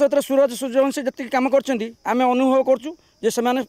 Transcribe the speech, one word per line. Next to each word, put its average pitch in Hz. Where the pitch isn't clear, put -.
ଭିତରେ 285
ସୁରଜ 269
ସୂର୍ଯ୍ୟବଂଶୀ 269
ଯେତିକି 240
କାମ 254
କରିଛନ୍ତି 247
ଆମେ 240
ଅନୁଭବ 254
କରୁଛୁ 262
ଯେ 220
ସେମାନେ 247